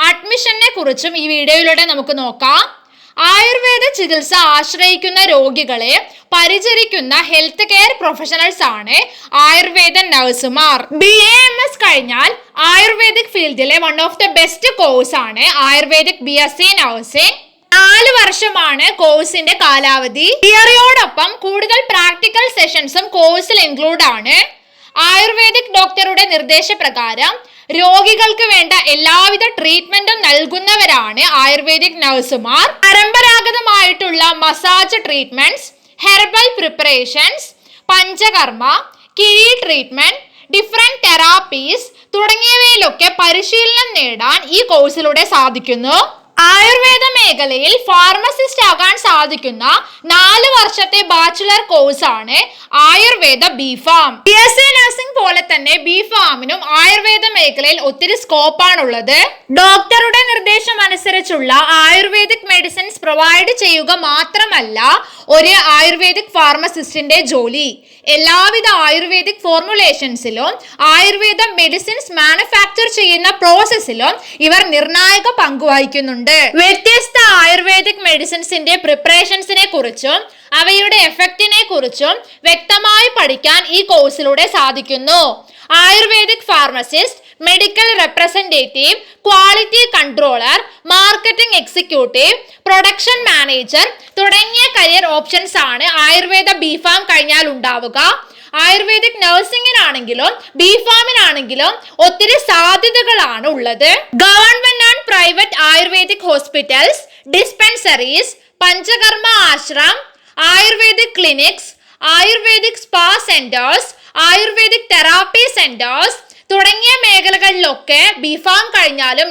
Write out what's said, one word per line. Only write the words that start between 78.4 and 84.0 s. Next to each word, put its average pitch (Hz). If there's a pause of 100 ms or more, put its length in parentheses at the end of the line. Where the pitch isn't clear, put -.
പ്രിപ്പറേഷൻസിനെ 370
കുറിച്ചും 269 (380)
അവയുടെ 403 (100)
എഫക്റ്റിനെ 370
കുറിച്ചും 285 (320)
വ്യക്തമായി 415
പഠിക്കാൻ 302 (160)
ഈ 392 (100)
കോഴ്സിലൂടെ 285